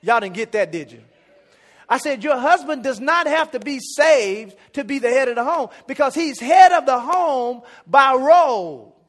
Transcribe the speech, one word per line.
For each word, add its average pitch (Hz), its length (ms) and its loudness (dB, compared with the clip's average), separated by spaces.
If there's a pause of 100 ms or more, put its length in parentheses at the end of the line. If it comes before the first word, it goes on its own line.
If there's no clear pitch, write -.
Y'all 226 180 2
didn't 190 160 -8
get 220 160 -8
that, 190 200 -2
did 156 200 -12
you? 117 100 -20 (880)
I - 80 0
said, 269 260 -6
your 285 140 0
husband 285 460 0
does 254 160 -6
not 320 280 -2
have 311 240 -2
to 247 80 -8
be 269 200 -8
saved 226 760 0 (180)
to 277 100 -6
be 277 160 -6
the 233 100 0
head 262 180 2
of 240 80 -4
the 233 80 -2
home 285 260 -4 (180)
because 269 280 -2
he's 294 240 -4
head 359 320 6
of 311 140 0
the 262 140 -4
home 254 600 -2 (240)
by 269 280 4
role. 254 840 2 (140)